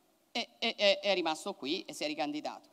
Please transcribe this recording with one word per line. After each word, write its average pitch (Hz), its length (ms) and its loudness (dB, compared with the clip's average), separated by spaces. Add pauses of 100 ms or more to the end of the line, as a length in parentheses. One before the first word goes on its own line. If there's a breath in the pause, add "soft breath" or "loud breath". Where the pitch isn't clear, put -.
(300)
e, 233 180 -4 (100)
e, 226 180 -2
e 202 240 6
è 202 140 2
rimasto 170 400 -2
qui 160 320 -4
e 131 80 -10
si 160 100 -6
è - 20 0
ricandidato. 147 680 -4